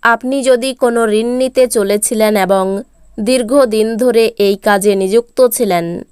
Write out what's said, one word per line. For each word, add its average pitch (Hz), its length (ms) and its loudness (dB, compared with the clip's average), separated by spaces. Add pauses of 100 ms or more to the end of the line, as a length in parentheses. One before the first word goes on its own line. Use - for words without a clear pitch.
আপনি 233 400 0
যদি 254 320 0
কোনো 240 260 0 (200)
ঋণ 233 80 -2 (140)
নিতে 254 220 0 (120)
চলেছিলেন 214 600 0
এবং 190 300 0 (520)
দীর্ঘদিন 226 680 0 (100)
ধরে 226 280 2 (140)
এই 202 180 2
কাজে 202 380 0
নিযুক্ত 196 440 -2 (180)
ছিলেন 180 300 -2 (260)